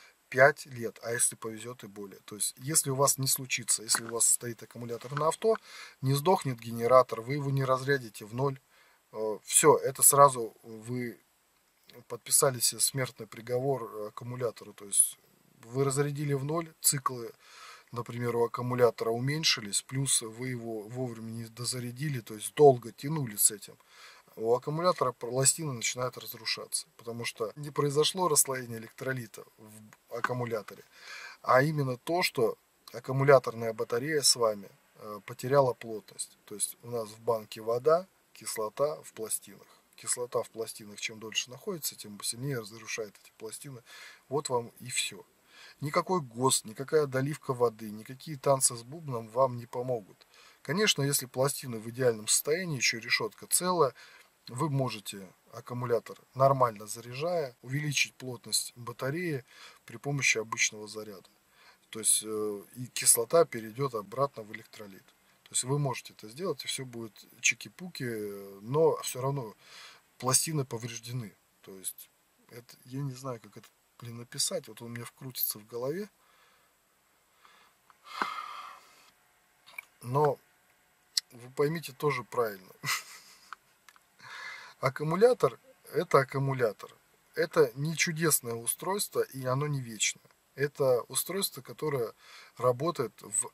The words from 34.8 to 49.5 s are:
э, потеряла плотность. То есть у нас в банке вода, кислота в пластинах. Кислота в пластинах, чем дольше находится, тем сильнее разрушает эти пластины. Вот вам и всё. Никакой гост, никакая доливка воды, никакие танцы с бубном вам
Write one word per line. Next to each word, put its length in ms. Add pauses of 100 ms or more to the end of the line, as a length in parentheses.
э, 300
потеряла 480
плотность. 720
То 80
есть 280
у 80
нас 200
в 100
банке 400
вода, 460 (260)
кислота 680
в 100
пластинах. 540 (300)
Кислота 460
в 80
пластинах, 500
чем 200
дольше 300
находится, 440
тем 280
сильнее 380
разрушает 600
эти 160
пластины. 440 (460)
Вот 200
вам 320
и 80
всё. 360 (560)
Никакой 400
гост, 440
никакая 420
доливка 480
воды, 360
никакие 480
танцы 360
с 80
бубном 460
вам 300